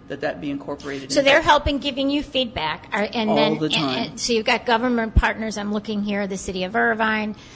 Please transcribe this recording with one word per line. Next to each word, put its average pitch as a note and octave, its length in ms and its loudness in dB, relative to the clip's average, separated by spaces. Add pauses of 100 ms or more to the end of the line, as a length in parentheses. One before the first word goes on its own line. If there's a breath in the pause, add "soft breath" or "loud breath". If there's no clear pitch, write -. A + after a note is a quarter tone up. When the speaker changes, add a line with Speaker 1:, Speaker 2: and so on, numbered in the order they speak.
Speaker 1:
that - 140 -8
that D3 180 -4
be D3 100 -6
incorporated C#3 600 -8
Speaker 2:
So C#4+ 80 4
Speaker 1:
into C4+ 100 6
Speaker 2:
they're D#4 120 6
helping, D4 360 4
giving C#4 320 -2
you D4 140 2
feedback, F3+ 680 -2
are, G#3+ 220 0
and A3 160 0
Speaker 1:
All D3 60 2
Speaker 2:
then D#3 220 2
Speaker 1:
the D#3 100 0
time. D3 280 0
Speaker 2:
and, - 140 -4
and A#3 100 -10
so B3 120 0
you've A3 120 2
got A#3 220 0
government A3+ 480 2
partners. G#3+ 420 2
I'm G#3 160 -4
looking G#3 300 -2
here: G3+ 240 -2
the F#3+ 100 -4
City F#3 280 -4
of F#3+ 100 -4
Irvine, A3 640 2 (200 loud breath)